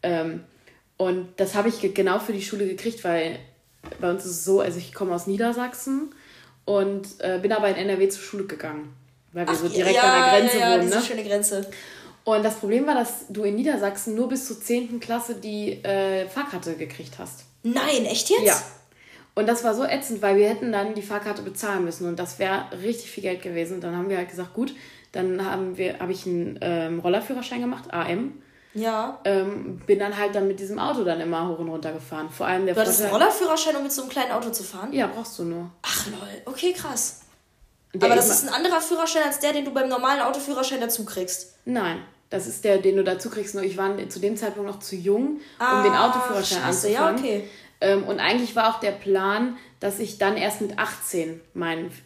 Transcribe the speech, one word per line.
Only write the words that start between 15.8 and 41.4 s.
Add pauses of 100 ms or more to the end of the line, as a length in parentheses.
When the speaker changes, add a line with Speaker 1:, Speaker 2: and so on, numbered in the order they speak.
Speaker 1:
äh,
Fahrkarte
gekriegt
hast. (220)
Speaker 2:
Nein,
echt
jetzt?
Speaker 1:
Ja. (720)
Und
das
war
so
ätzend,
weil
wir
hätten
dann
die
Fahrkarte
bezahlen
müssen
und
das
wär (160)
richtig
viel
Geld
gewesen.
Und
dann
haben
wir
halt
gesagt,
gut, (380)
dann
haben
wir,
hab
ich
einen,
ähm,
Rollerführerschein
gemacht,
A
M. (340)
Speaker 2:
Ja.
Speaker 1:
Ähm,
bin
dann
halt
dann
mit
diesem
Auto
dann
immer
hoch
und
runter
gefahren.
Vor
allem
der
Speaker 2:
Du
hattest
einen
Speaker 1:
Vorteil
Speaker 2:
Rollerführerschein,
um
mit
so
einem
kleinen
Auto
zu
fahren?
Speaker 1:
Ja,
brauchst
du
nur. (120)
Speaker 2:
Ach
lol,
okay,
krass. (720)
Speaker 1:
Der
Speaker 2:
Aber
das
Speaker 1:
ich
Speaker 2:
ist
ein
anderer
Führerschein
als
der,
den
du
beim
normalen
Autoführerschein
dazu
kriegst. (100)